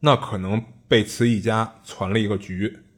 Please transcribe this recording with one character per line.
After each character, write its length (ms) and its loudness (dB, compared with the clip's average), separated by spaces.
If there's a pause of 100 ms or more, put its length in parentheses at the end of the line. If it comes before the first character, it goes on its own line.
那 140 4
可 220 -4
能 260 -2 (240)
贝 160 4
茨 240 0
一 140 2
家 320 -2 (100)
传 300 -6
了 60 2
一 80 0
个 100 -2
局， 440 -6 (160)